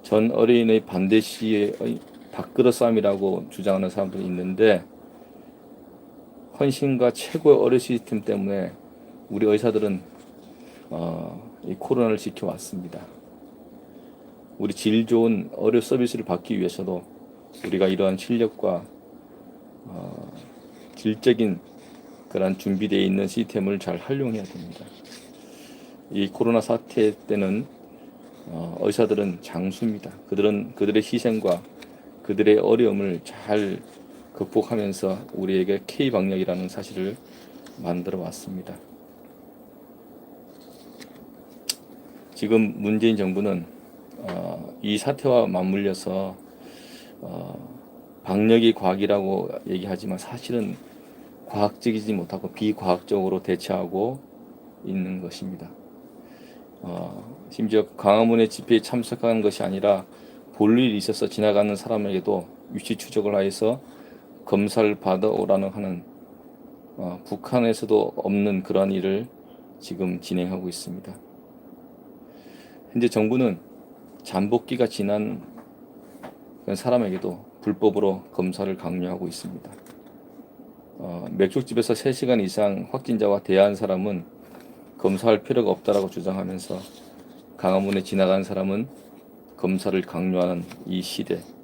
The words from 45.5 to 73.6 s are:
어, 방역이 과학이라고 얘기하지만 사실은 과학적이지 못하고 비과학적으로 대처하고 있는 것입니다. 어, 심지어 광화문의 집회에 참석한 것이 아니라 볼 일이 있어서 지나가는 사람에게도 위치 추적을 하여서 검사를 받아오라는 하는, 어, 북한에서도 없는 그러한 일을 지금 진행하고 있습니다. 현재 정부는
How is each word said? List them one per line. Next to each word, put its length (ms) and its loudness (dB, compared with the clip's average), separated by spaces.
어, 580 -14
방역이 520 4
과학이라고 760 0
얘기하지만 520 -6
사실은 580 -6
과학적이지 680 -2
못하고 400 -6
비과학적으로 880 0
대처하고 800 -2
있는 360 -6
것입니다. 480 -12
어, 520 -10
심지어 380 0
광화문의 520 6
집회에 340 2
참석한 580 0
것이 220 0
아니라 420 2
볼 240 6
일이 200 4
있어서 280 -2
지나가는 480 2
사람에게도 720 -2
위치 240 -6
추적을 380 -2
하여서 460 0
검사를 520 2
받아오라는 720 2
하는, 340 -8
어, 280 -10
북한에서도 920 0
없는 460 0
그러한 300 2
일을 340 -2
지금 400 -4
진행하고 480 -4
있습니다. 480 -12
현재 160 2
정부는 500 2